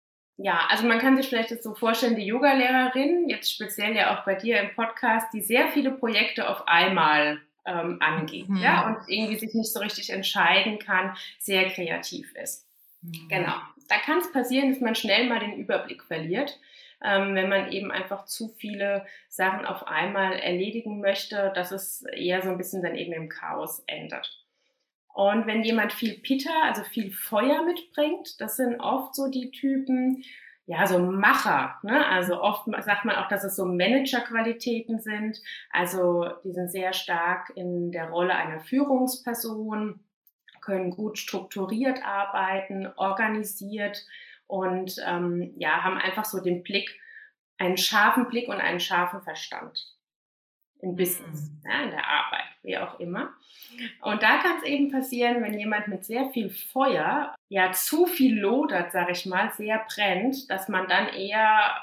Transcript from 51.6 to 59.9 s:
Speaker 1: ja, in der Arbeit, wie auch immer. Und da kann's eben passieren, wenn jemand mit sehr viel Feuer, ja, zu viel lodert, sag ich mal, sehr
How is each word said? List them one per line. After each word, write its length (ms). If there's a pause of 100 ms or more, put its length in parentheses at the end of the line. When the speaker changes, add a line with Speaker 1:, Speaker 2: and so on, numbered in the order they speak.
Speaker 1:
ja, 180
in 80
der 160
Arbeit, 380 (180)
wie 160
auch 220
immer. 300 (720)
Und 220
da 160
kann's 240
eben 300
passieren, 500
wenn 160
jemand 300
mit 160
sehr 260
viel 200
Feuer, 840 (140)
ja, 240
zu 340
viel 320
lodert, 540
sag 180
ich 160
mal, 260
sehr 400